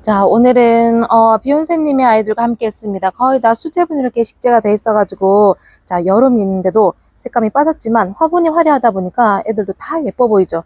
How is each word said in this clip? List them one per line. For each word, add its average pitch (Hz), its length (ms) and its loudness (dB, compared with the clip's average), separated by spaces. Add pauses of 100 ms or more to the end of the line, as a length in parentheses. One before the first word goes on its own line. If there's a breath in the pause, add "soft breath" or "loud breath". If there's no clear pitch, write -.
자, 202 220 0
오늘은, 233 840 2
어, 226 280 4
비욘세님의 294 680 -2
아이들과 220 360 0
함께 233 240 -4
했습니다. 196 440 -4
거의 262 300 0
다 226 140 0
수제분 330 440 -4
이렇게 240 260 -2
식재가 240 360 0
돼 208 120 -2
있어가지고, 202 840 0 (280 soft breath)
자, 175 200 -4
여름인데도 190 880 0 (220)
색감이 226 340 -4
빠졌지만 233 640 -2
화분이 330 320 0
화려하다 302 440 2
보니까 196 540 -2
애들도 202 280 -4
다 320 300 -8
예뻐 254 220 -2
보이죠. 185 400 0